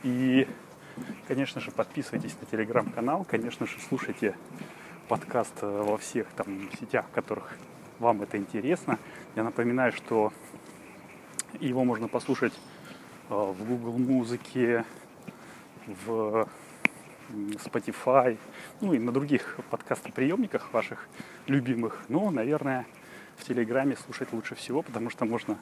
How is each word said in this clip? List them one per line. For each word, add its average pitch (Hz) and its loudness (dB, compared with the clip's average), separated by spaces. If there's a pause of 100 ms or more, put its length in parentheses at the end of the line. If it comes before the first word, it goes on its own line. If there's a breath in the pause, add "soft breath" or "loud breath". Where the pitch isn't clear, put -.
И, 131 6 (800 loud breath)
конечно 131 0
же, - -8
подписывайтесь - -2
на - -12
Telegram-канал, 117 2
конечно 117 -2
же, - -8
слушайте 110 0 (720 loud breath)
подкаст, - 0
э, 101 0
во 104 2
всех - -2
там 98 -4 (100)
сетях, 113 0
в - -16
которых - -4 (420)
вам 113 6
это 104 -2
интересно. 117 0 (380 loud breath)
Я 110 2
напоминаю, 120 4
что 107 2 (1300)
его 131 2
можно 117 2
послушать, 120 2 (760 loud breath)
э, 117 -2
в 98 0
Google 117 -2
Музыке, 120 4 (1200 loud breath)
в, 110 2 (840 loud breath)
м, 104 -6 (160)
Spotify, 123 4 (440 loud breath)
ну 196 4
и 123 6
на 120 2
других 147 2 (100)
подкастоприёмниках 139 0
ваших - 0 (400 loud breath)
любимых. 123 2
Но, 190 4
наверное, 135 2 (520 loud breath)
в - -14
Телеграме 123 4
слушать - -8
лучше 110 -4
всего, 139 -2
потому 117 -4
что - -2
можно 110 0